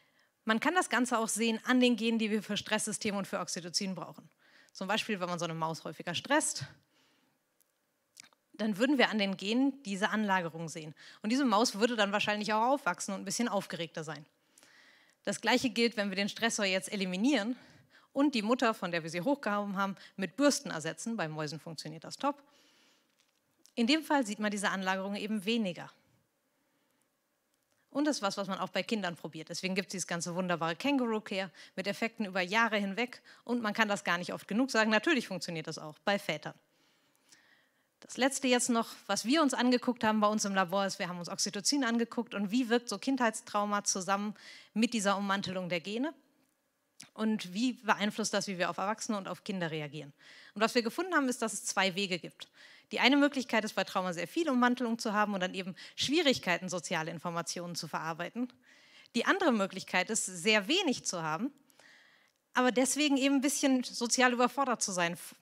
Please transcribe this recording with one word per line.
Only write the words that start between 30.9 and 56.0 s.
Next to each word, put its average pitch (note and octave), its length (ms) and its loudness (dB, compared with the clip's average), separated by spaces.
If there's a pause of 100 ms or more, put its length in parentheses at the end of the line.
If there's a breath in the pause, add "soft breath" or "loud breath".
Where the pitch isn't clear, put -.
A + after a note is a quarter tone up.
mit F#3+ 140 -4
Effekten A3 360 -4
über F#3 160 -2
Jahre G#3+ 360 2
hinweg. G3+ 440 -2 (220 loud breath)
Und A#3+ 200 -2
man G#3 120 -2
kann A3 140 4
das G3+ 160 -2
gar F3 120 2
nicht F3 160 -6
oft - 140 -8
genug B3+ 240 0
sagen. A3 200 4
Natürlich A#3+ 360 4
funktioniert E3+ 400 -8
das D#3+ 100 -8
auch D3+ 280 -12
bei G3+ 140 2
Vätern. D#3 360 -6 (1400 soft breath)
Das - 180 -16
Letzte C4+ 300 0
jetzt B3 240 4
noch, A#3 180 0 (200)
was G3 160 -2
wir D4+ 180 4
uns B3+ 120 2
angeguckt B3 500 2
haben G#3+ 160 2
bei G#3 80 4
uns G#3+ 160 0
im G3 100 -2
Labor, F#3+ 320 2
ist, F#3+ 140 -6
wir F3+ 80 -4
haben F3+ 100 -8
uns E3+ 100 -8
Oxytocin G#3 540 0
angeguckt A#3 500 0
und G3+ 200 -2
wie B3 160 2
wirkt A#3+ 200 2
so - 80 -4
Kindheitstrauma G#3 840 0
zusammen G3+ 520 -2 (380 loud breath)
mit A#3 220 2
dieser G3 220 2
Ummantelung F#3+ 520 -2
der F3 120 -2
Gene A3+ 340 -4 (960)
und G#3+ 400 -2
wie A#3+ 200 0
beeinflusst G3+ 600 -2
das, G3 140 0
wie F#3+ 100 -6
wir F3 140 0
auf - 80 -6
Erwachsene G#3 400 -2
und F#3+ 80 -8
auf - 160 -8
Kinder F3+ 280 -4
reagieren. D3 420 -8 (420 loud breath)
Und G#3 80 -2
was A3+ 140 2
wir A#3+ 60 4
gefunden E4+ 320 -2
haben, C#4 140 4
ist, B3 140 -2
dass A3 100 -2
es - 120 -8
zwei F#3+ 320 0
Wege F#3 240 -2
gibt. - 280 -16 (420 loud breath)
Die - 80 -4
eine B3 180 8
Möglichkeit C4+ 480 4
ist, G#3 100 -8
bei F#3+ 100 2
Trauma F#3 280 -2
sehr E3+ 140 -4
viel D#4+ 240 0
Ummantelung B3 480 2
zu A3 140 -2
haben G#3 220 2
und F#3+ 60 -4
dann F3+ 140 -2
eben F#3+ 220 -8 (180 loud breath)
Schwierigkeiten, B3 720 2